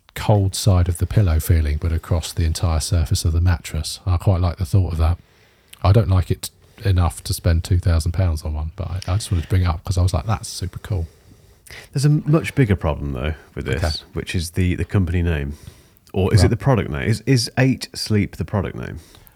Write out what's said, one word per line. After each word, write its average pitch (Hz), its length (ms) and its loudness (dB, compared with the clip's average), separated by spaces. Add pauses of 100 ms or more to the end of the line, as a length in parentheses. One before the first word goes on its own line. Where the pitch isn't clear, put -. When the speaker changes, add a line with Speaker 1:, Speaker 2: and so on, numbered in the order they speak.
(140)
Speaker 1:
cold 98 420 2
side 90 340 4
of 87 80 0
the 90 80 -2
pillow 87 340 2
feeling, 76 380 2
but 82 160 -2
across 82 400 -2
the 90 100 -2
entire 80 380 0
surface 90 420 0
of 90 80 2
the 82 80 2
mattress. 85 680 -2
I 90 120 2
quite 90 240 2
like 87 160 0
the 90 80 -4
thought 90 260 2
of 82 60 -4
that. 82 200 2 (640)
I 95 120 6
don't 107 160 4
like 92 200 2
it - 200 -6 (340)
enough 87 400 0
to - 100 -4
spend 85 300 0
two 90 160 0
thousand 85 320 0
pounds 85 320 0
on 78 100 -6
one, 76 220 -6
but - 140 -8
I, 87 60 -8 (120)
I 92 80 0
just - 160 -4
wanted 85 120 0
to - 40 -16
bring 92 140 2
it 90 60 2
up 82 180 -2
'cause 90 120 -2
I 95 40 4
was 90 120 2
like, - 120 0
"That's - 240 -4
super - 300 -8
cool." 87 280 -4 (840)
Speaker 2:
There's 135 120 -2
a 147 40 6
much 151 440 0
bigger 104 220 4
problem, 73 380 -2
though, 67 200 -2 (220)
with 65 100 -8
this, 65 180 -2
Speaker 1:
Okay. 80 280 -4
Speaker 2:
which - 240 -6
is 82 160 -4
the, 90 240 0
the - 80 -4
company 90 400 0
name. 76 300 -2 (600)
Or 95 200 0
is 98 80 6
Speaker 1:
Right. 90 60 4
Speaker 2:
it - 20 2
the 104 80 -2
product 101 320 0
name? 67 180 -4
Is, 107 180 0
is 131 320 2
eight 131 360 0
Sleep - 420 -2
the - 80 -4
product 82 320 -4
name? 58 240 -10 (360)